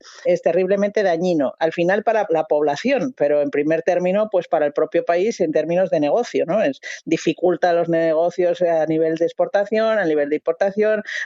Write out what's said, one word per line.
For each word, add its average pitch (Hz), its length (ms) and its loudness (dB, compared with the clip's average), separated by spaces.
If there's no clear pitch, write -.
Es 175 180 0
terriblemente 196 640 0
dañino, 165 560 0
al 160 120 0
final 185 300 0
para 220 280 0
la 160 160 0
población, 151 680 0
pero 147 260 2
en 143 80 -2
primer 156 320 0
término, 185 460 0
pues 180 200 -2
para 151 180 2
el 147 60 -2
propio 165 320 0
país 180 360 0
en 160 120 0
términos 165 380 0
de 165 100 2
negocio, 147 460 0
¿no? 196 180 0
Es, 139 160 -4
dificulta 170 680 0
los 170 140 0
negocios 165 760 0
a 165 240 2
nivel 160 280 0
de 165 120 0
exportación, 202 760 0
a 185 60 0
nivel 147 240 0
de 151 60 0
importación, 208 680 0